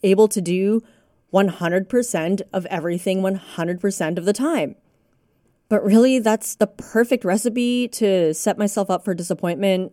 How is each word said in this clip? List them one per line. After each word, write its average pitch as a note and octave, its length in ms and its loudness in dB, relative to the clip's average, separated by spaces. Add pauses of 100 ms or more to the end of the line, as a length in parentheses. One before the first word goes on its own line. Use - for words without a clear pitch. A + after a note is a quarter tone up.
able G3+ 260 6
to G#3 120 -4
do F#3+ 420 0 (460)
one F#3+ 200 4
hundred F3 420 -2
percent G#3+ 500 -2 (100)
of F#3 160 -4
everything F3+ 540 -4
one F#3+ 140 -2
hundred F3+ 440 -6
percent F3+ 400 -2
of E3+ 60 -6
the G3+ 80 2
time. A#3+ 440 -2 (920)
But - 160 2
really, A#3 340 6
that's A3 360 -2
the G#3 120 0
perfect A#3 600 -2
recipe A#3+ 640 0
to F#3 440 2
set - 240 -2
myself G3+ 320 0
up F#3 160 -2
for G3+ 80 -2
disappointment F3+ 800 -2